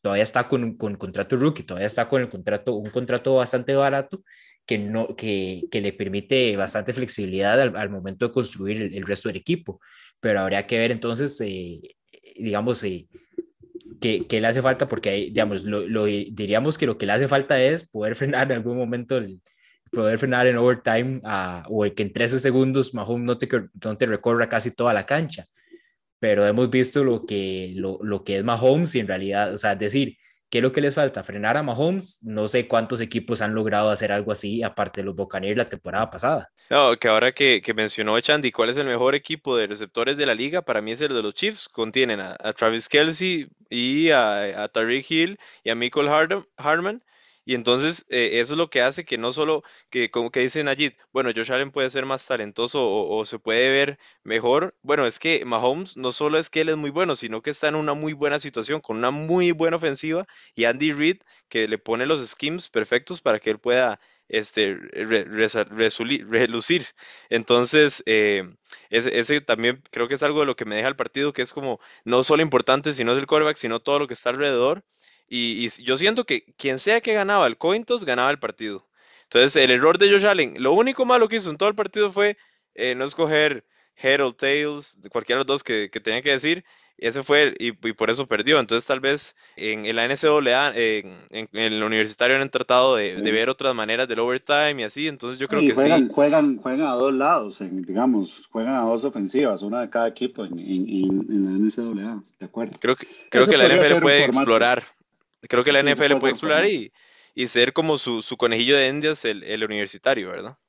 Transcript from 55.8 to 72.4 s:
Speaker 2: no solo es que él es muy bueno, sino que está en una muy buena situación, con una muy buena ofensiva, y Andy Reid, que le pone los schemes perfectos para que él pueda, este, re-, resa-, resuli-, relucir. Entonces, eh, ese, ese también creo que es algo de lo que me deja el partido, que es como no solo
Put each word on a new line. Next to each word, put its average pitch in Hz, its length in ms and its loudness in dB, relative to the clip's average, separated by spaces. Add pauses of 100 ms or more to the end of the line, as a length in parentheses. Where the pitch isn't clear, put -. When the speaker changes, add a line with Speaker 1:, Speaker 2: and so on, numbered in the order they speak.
Speaker 2:
no 127 160 -4
solo 151 260 0
es 160 100 -2
que 160 120 -2
él 156 80 0
es 156 80 0
muy 147 140 -6
bueno, 160 260 -2
sino 113 260 -8
que 147 80 -6
está 147 180 -4
en 147 60 -2
una 151 200 -2
muy 156 180 -6
buena 143 260 -2
situación, 135 420 -6
con 110 180 -8
una 123 120 0
muy 165 400 0
buena 165 280 0
ofensiva, 160 500 -4 (260)
y 113 100 0
Andy 135 280 2
Reid, 151 240 0 (320)
que 113 180 0
le 107 120 -2
pone 117 280 -4
los 147 180 0
schemes 151 440 -6
perfectos 120 520 -2
para 110 200 0
que 110 100 -2
él 107 80 -2
pueda, 123 400 0 (300)
este, 104 480 -2
re-, 110 480 -2
resa-, 107 400 0
resuli-, 113 640 -2
relucir. 117 560 0 (460)
Entonces, 123 760 2
eh, 104 420 2 (420)
ese, 117 280 0
ese 135 220 0
también 123 500 0
creo 117 160 -2
que 135 80 -2
es 135 80 -4
algo 147 180 0
de 147 60 2
lo 127 100 -2
que 120 100 -8
me 104 100 -4
deja 110 120 0
el 139 60 -4
partido, 135 380 -4
que 135 100 -6
es - 100 -6
como 135 280 -6 (240)
no 123 180 4
solo 156 200 4